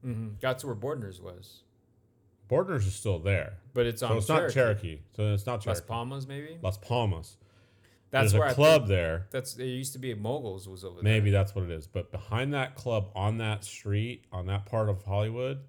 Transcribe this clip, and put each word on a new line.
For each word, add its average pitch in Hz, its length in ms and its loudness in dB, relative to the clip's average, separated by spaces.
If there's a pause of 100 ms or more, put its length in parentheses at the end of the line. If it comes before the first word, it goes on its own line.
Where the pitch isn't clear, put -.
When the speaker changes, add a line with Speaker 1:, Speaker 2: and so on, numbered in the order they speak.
Speaker 1:
Mm-hmm. 113 240 -6 (100)
That's 131 260 -2
where 123 100 -4
Bordner's 104 460 -8
was. 90 400 -18 (880)
Speaker 2:
Bordner's 151 360 2
is 95 80 0
still 95 260 -2
there. 92 380 0 (160)
Speaker 1:
But 120 120 2
it's 117 160 -2
Speaker 2:
So 123 80 -2
Speaker 1:
on 113 80 2
Speaker 2:
it's 101 120 -2
not 160 220 4
Speaker 1:
Cherokee. - 20 -2
Speaker 2:
Cherokee. 101 460 2 (160)
So 107 180 0
it's 101 120 0
not 123 80 -2 (120)
Speaker 1:
Las 107 120 0
Speaker 2:
Cherokee. - 100 -10
Speaker 1:
Palmas, 127 400 -6
maybe? 151 340 -12
Speaker 2:
Las 95 160 -2
Palmas. 107 600 -2 (720)
Speaker 1:
That's 127 200 6
Speaker 2:
There's 107 80 6
Speaker 1:
where 147 100 6
Speaker 2:
a - 20 4
Speaker 1:
I - 20 2
Speaker 2:
club 151 300 10
Speaker 1:
think 107 60 0
Speaker 2:
there. 87 420 2
Speaker 1:
that's, 135 260 -6
it 127 80 -6
used 131 280 -6
to 131 60 -12
be 127 120 -6
a 110 40 -6
Moguls 104 520 -6
was 92 180 -14
over 87 160 -12
Speaker 2:
Maybe 104 300 4
Speaker 1:
there. 98 100 6
Speaker 2:
that's 95 140 -2
what 95 100 -2
it 85 60 -4
is. 78 160 -8
But - 240 -8
behind 120 420 -4
that 135 220 -2
club, 107 400 -2
on 104 240 0
that 107 240 -2
street, 107 680 -4
on 90 140 -6
that 101 200 -2
part 110 240 0
of 95 140 -2
Hollywood, 113 640 -2